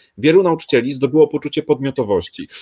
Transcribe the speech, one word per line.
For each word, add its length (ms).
Wielu 240
nauczycieli 500
zdobyło 360
poczucie 340
podmiotowości, 880